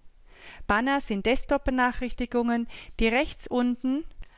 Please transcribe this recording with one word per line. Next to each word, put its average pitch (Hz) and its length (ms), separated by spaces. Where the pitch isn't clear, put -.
Banner 262 340
sind 196 240
Desktop-Benachrichtigungen, 247 1400
die 226 80
rechts 240 400
unten 247 580